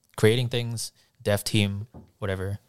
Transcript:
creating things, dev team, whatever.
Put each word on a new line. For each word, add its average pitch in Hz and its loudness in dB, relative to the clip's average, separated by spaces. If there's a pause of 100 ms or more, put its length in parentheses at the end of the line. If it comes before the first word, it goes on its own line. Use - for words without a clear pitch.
(160)
creating 117 4
things, 117 -4 (300)
dev 101 0
team, 101 0 (320)
whatever. 98 -4 (100)